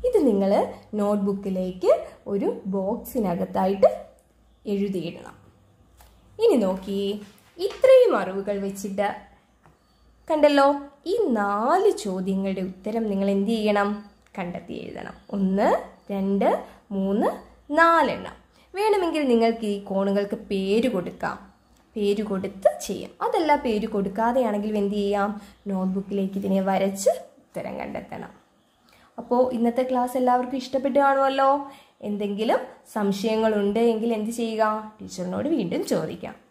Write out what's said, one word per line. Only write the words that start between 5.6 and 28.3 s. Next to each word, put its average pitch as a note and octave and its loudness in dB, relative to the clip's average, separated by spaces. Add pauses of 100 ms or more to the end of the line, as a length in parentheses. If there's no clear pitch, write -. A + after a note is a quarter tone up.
ഇനി G#4+ 6
നോക്കിയേ, G3 -2 (380)
ഇത്രയും A#4 6
അറിവുകൾ G3 -4
വെച്ചിട്ട് G3 -4 (1120)
കണ്ടല്ലോ, C#4+ 6 (240)
ഈ G4+ 0
നാല് A#3 2
ചോദ്യങ്ങളുടെ F#3+ -2
ഉത്തരം A3 -4
നിങ്ങൾ G3 0
എന്ത് G3 2
ചെയ്യണം? G#3 0 (300)
കണ്ടെത്തി F3 -8
എഴുതണം. - -12 (200)
ഒന്ന്, G3 2 (300)
രണ്ട്, G3+ 0 (320)
മൂന്ന്, G3 0 (420)
നാലെണ്ണം. D#4 2 (320)
വേണമെങ്കിൽ F#4 0
നിങ്ങൾക്ക് A3+ 2
ഈ - -2 (140)
കോണുകൾക്ക് G3 0 (140)
പേര് G3+ 2
കൊടുക്കാം, - -6 (580)
പേര് G#3 0
കൊടുത്ത് G3 0 (160)
ചെയ്യാം. - -8 (140)
അതല്ല, F4+ 2 (140)
പേര് G#3+ 0
കൊടുക്കാതെയാണെങ്കിൽ G#3+ 0
എന്ത് G3+ 0
ചെയ്യാം? G3+ 0 (420)
നോട്ട്ബുക്കിലേക്ക് G3 -2
ഇതിനെ F#3+ 2
വരച്ച് G3 0 (340)
ഉത്തരം - -10
കണ്ടെത്തണം. - -10 (880)